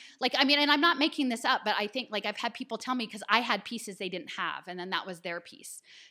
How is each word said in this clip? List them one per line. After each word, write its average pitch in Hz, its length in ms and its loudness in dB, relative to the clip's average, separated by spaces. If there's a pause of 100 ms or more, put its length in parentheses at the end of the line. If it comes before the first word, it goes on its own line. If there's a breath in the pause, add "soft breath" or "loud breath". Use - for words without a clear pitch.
(200 loud breath)
Like, 247 160 0
I 269 80 6
mean, 285 140 6
and 294 120 4
I'm 294 100 6
not 339 180 6
making 294 300 2
this 226 160 -2
up, 247 200 2
but 208 140 2
I 208 80 0
think, 233 240 -6
like, 208 160 -2
I've 208 100 -2
had 233 160 -2
people 240 240 -8
tell 254 200 -2
me, 233 100 -2
'cause 208 240 -12
I 220 100 6
had 226 240 0
pieces 214 320 -10
they 190 140 -6
didn't 180 260 -8
have, 156 300 -4
and 180 120 -10
then 180 120 -8
that 180 160 -2
was 180 140 -10
their 175 200 -6
piece. - 400 -18 (300 loud breath)